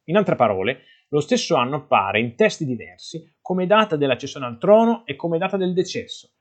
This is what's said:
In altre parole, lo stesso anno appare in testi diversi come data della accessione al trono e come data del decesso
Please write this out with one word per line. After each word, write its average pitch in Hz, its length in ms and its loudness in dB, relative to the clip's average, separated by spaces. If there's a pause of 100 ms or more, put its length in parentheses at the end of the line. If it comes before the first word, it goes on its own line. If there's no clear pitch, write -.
In 160 120 -2
altre 185 200 2
parole, 107 480 0 (240)
lo 147 120 0
stesso 233 340 -2
anno 135 220 0
appare 104 420 0
in 117 160 -2
testi 208 300 0
diversi - 800 -10
come 185 240 -2
data 208 300 2
della 139 180 0
accessione 135 320 -8
al 120 100 -10
trono 226 480 4
e 139 120 -8
come 170 200 -4
data 190 220 -2
del 180 160 -2
decesso - 560 -6 (100)